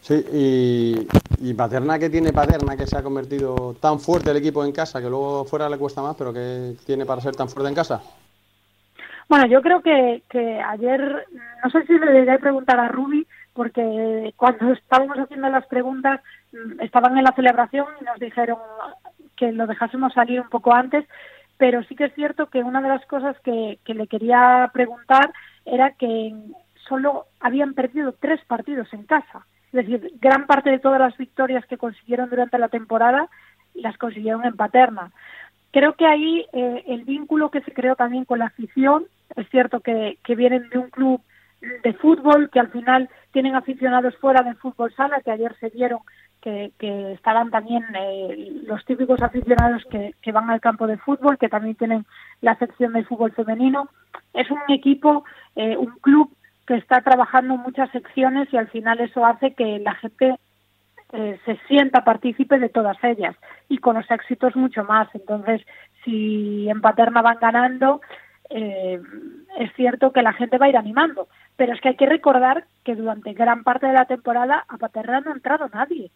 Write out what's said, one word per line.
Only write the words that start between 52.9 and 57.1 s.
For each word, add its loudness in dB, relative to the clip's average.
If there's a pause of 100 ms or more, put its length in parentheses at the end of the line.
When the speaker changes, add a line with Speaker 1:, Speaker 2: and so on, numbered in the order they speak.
Speaker 2:
de -2
fútbol -4
femenino. -2 (440)
Es -4
un -6
equipo, 2 (320)
eh, -4
un -6
club 4 (320)
que 0
está 2
trabajando 2